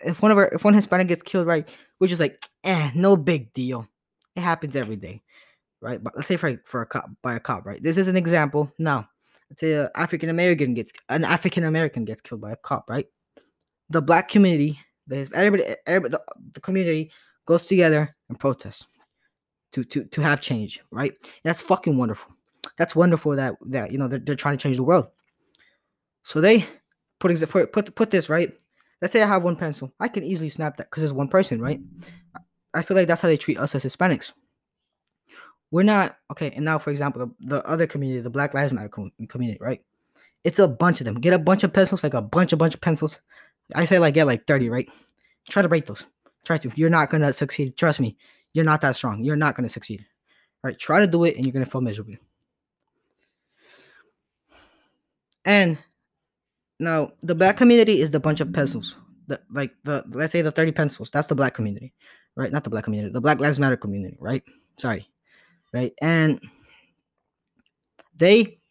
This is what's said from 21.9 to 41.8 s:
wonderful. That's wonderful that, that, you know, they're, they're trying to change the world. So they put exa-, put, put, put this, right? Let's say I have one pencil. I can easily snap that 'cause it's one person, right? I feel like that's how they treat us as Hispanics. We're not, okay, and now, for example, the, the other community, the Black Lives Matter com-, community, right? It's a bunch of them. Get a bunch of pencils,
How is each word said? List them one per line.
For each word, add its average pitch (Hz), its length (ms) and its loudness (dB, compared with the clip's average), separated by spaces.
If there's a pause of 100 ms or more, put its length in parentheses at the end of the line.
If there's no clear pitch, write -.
wonderful. 117 340 -4 (460)
That's - 180 -2
wonderful 160 420 2
that, 131 180 -4 (120)
that, 127 240 -6
you 135 60 -6
know, 135 120 -2
they're, 131 100 -4
they're 135 180 -4
trying 143 220 -2
to - 40 -10
change 135 140 0
the 127 60 -2
world. 165 260 2 (1120)
So 156 200 -2
they 208 240 6 (520)
put 185 120 0
exa-, 160 180 0
put, 175 240 2
put, - 220 -4
put 220 160 0
this, 180 180 0
right? 160 240 0 (480)
Let's 175 120 -4
say 220 100 4
I 208 40 4
have 190 160 2
one 175 140 -2
pencil. 147 420 -8
I 240 100 -4
can 202 160 -6
easily 160 260 -4
snap 151 260 -6
that - 140 -14
'cause 156 120 -6
it's 147 100 -2
one 135 160 -4
person, 143 340 0
right? 139 180 -4 (920)
I 170 80 -2
feel 190 120 -2
like 180 140 6
that's 170 140 2
how 175 60 2
they 156 100 4
treat - 200 -4
us 143 160 -4
as 135 100 -4
Hispanics. 170 480 -2 (1400)
We're 170 120 2
not, 202 360 2 (120)
okay, 151 200 -6
and 151 140 -6
now, 156 140 0
for 147 120 -6
example, 143 360 -4
the, - 200 -16
the 143 200 -4
other 160 200 0
community, 135 340 -6
the 117 100 -10
Black 143 240 -4
Lives 139 180 0
Matter 107 160 -6
com-, 98 240 -12 (160)
community, 120 320 -6
right? 123 220 -8 (600)
It's 170 140 0
a 185 100 6
bunch 165 320 0
of 131 40 -6
them. 113 160 -4
Get 180 140 4
a 180 40 4
bunch 185 240 2
of 185 120 0
pencils, 190 280 2